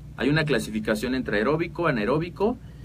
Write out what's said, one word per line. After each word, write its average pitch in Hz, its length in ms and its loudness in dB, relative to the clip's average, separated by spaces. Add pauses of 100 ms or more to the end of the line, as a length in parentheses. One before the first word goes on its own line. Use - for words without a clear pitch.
(180)
Hay 120 100 2
una 151 160 4
clasificación 113 680 0
entre 110 240 0
aeróbico, 160 480 0
anaeróbico. 160 720 0 (260)